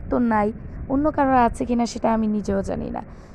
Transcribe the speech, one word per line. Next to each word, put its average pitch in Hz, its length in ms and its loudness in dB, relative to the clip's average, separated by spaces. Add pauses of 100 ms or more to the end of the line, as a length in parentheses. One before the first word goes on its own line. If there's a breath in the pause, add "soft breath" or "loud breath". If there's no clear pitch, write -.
তো 262 160 2
নাই। 214 240 2 (400 loud breath)
অন্য 269 240 0
কারোর 269 300 4
আছে 233 220 2
কিনা 240 220 0
সেটা - 280 -2
আমি 220 140 2
নিজেও 202 340 0
জানি 185 280 -6
না। 60 120 -6 (320 loud breath)